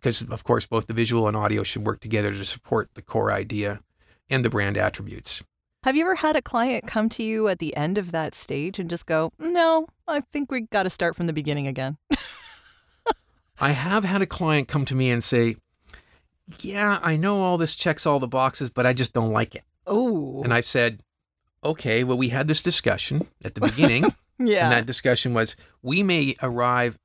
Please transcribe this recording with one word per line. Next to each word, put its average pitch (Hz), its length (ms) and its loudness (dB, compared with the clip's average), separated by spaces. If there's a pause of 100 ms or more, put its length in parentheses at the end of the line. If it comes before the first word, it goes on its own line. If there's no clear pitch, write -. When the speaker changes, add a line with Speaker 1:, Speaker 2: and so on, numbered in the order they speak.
Speaker 1:
'cause, 117 280 0
of - 140 -10
course, 117 240 0
both 113 220 -2
the 117 40 -6
visual 113 360 2
and 104 80 -2
audio 107 260 0
should 107 240 -4
work 107 140 -4
together 104 320 -2
to 98 120 -8
support - 500 -4
the - 80 -18
core 107 280 -2
idea 101 500 -4 (480)
and 131 160 0
the 113 60 0
brand 101 260 0
attributes. - 640 -6 (440)
Speaker 2:
Have 262 100 2
you 311 80 2
ever 359 140 0
had 311 180 0
a 269 80 0
client 240 460 -2
come 220 220 0
to 226 120 -8
you 220 240 0
at 185 140 0
the 156 160 -6
end 156 200 0
of 185 140 -4
that 160 240 -4
stage 151 460 -4
and 170 100 -6
just 170 160 -6
go, 160 320 0
"No, 330 480 2 (220)
I 294 120 -2 (120)
think 285 180 -4
we 254 120 -2
gotta 190 280 0
start 170 240 -2
from 175 140 -4
the 165 40 -2
beginning 147 360 -2
again"? 135 300 -6 (120)
<laughs> 302 60 0 (1400)
Speaker 1:
I 139 120 4
have 180 320 0
had 196 180 2
a 185 40 0
client 151 420 0
come 143 180 0
to 131 100 -4
me 131 140 2
and 120 120 0
say, 117 340 2 (1040)
"Yeah, 202 420 0
I 160 140 2
know 196 260 2
all 180 160 2
this 165 180 0
checks 160 300 0
all 143 120 4
the 131 80 0
boxes, 131 440 0
but 123 160 2
I 127 60 6
just 123 200 0
don't 113 200 2
like 113 220 0
it." - 80 -14 (240)
Speaker 2:
Oh. 180 560 0
Speaker 1:
And 123 120 2
I've 120 120 2
said, 120 340 2 (640)
"Okay, 127 420 0
well, 127 140 2
we 127 120 2
had 135 180 0
this 156 140 2
discussion - 680 0 (160)
at - 100 -8
the - 60 -6
beginning." - 480 4
Speaker 2:
<laughs> - 60 0 (240)
Yeah. 208 260 2
Speaker 1:
And 156 80 4
that 117 140 2
discussion 123 480 0
was, 113 200 2 (280)
"We 151 200 0
may 160 400 2
arrive 123 640 0